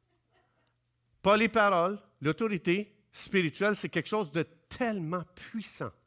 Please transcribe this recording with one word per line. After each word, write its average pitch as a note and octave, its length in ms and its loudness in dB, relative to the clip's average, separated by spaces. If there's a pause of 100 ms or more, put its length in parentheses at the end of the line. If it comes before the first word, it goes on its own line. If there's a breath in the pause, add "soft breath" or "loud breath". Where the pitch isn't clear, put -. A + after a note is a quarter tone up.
(1200)
Pas G3+ 160 6
les A3 120 4
paroles, G3+ 480 2 (240)
l'autorité F#3 720 0 (180)
spirituelle, G3 640 0
c'est F3+ 140 -6
quelque - 200 -4
chose G#3 220 -2
de D#3 120 0
tellement F3+ 800 -6 (120)
puissant - 560 -10 (160)